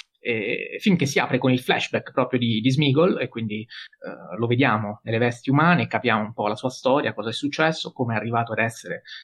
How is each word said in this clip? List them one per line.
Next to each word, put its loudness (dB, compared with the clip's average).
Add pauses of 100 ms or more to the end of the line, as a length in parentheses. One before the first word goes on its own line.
(200)
Eh, -4
film 4
che 2
si 0
apre 0
con 2
il 2
flashback -2
proprio 0
di, 0
di 2
Smigol, 2
e -4
quindi, -6
eh, -16
lo 0
vediamo 2
nelle -2
vesti 0
umane, 6
capiamo 2
un -10
po' -2
la 0
sua -4
storia, 0
cosa -6
è -6
successo, -2
come -2
è 0
arrivato -2
ad -4
essere -4 (220)